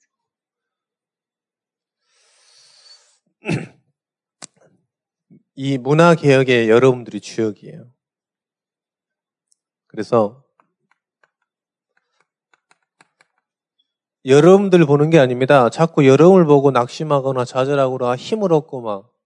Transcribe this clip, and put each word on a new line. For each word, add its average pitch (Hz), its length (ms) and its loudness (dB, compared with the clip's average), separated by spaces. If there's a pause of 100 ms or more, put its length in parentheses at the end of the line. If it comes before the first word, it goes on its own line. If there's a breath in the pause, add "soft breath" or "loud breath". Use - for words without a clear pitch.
(3500 soft breath)
<clears throat> - 340 -10 (1700)
이 139 220 -8
문화 151 380 2
개혁의 131 540 0
여러분들이 120 520 0
주역이에요. - 680 -10 (2000)
그래서 110 560 -6 (3750)
여러분들 175 600 4
보는 147 240 0
게 165 100 4
아닙니다. 127 500 0
자꾸 160 360 -2
여러분을 165 400 4
보고 143 260 2
낙심하거나 131 760 -6
좌절하거나 131 720 -4
힘을 202 340 -6
얻고 143 300 -4
막 104 320 -12 (120)